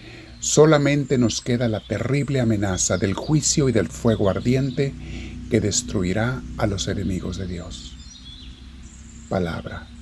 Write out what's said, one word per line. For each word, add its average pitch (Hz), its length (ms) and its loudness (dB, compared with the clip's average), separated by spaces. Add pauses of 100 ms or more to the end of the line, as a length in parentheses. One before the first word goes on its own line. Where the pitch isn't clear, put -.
(400)
"Solamente 143 760 6
nos 120 240 4
queda 123 280 0
la 107 120 0
terrible 131 600 0
amenaza 98 580 2
del 98 160 2
juicio 147 560 2
y - 20 2
del 98 160 4
fuego 107 400 2
ardiente 131 680 0 (560)
que 113 100 4
destruirá 104 800 -2 (160)
a 117 80 0
los 101 220 -2
enemigos 92 500 -4
de 92 80 -6
Dios". - 480 -10 (1400)
Palabra 87 580 -4 (140)